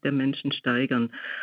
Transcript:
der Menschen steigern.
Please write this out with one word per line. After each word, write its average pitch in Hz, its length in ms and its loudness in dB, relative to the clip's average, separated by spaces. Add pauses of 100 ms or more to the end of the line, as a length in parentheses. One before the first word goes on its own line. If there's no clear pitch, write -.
der 139 80 0
Menschen 135 400 0
steigern. 123 580 2 (340)